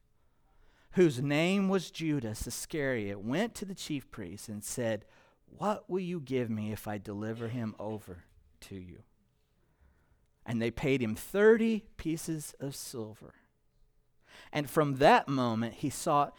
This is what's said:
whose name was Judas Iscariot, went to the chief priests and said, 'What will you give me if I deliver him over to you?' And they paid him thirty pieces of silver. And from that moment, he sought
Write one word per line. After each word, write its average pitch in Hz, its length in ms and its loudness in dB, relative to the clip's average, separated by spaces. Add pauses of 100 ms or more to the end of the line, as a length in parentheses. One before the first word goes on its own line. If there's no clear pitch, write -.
(960)
whose 160 280 4
name 170 460 2
was 190 240 0
Judas 143 520 -2
Iscariot, 120 760 -4
went 160 340 -2
to - 100 -8
the 185 120 -10
chief - 340 -6
priests 95 380 -12
and 107 160 -8
said, 113 400 -2 (420)
'What - 420 -4
will 185 120 -2
you 180 180 -4
give 127 320 -2
me 107 220 -2
if 107 160 -8
I 104 100 -4
deliver 110 520 -6
him 117 280 -4
over 101 460 -10 (380)
to - 120 -16
you?' 92 300 -14 (1400)
And 117 160 -2
they 117 120 0
paid 135 280 2
him 110 140 0
thirty 220 720 4 (120)
pieces 160 600 -6
of 139 160 -6
silver. - 600 -12 (1160)
And 147 160 0
from 143 280 4
that 147 320 8
moment, 117 480 2
he 147 120 -2
sought 143 500 2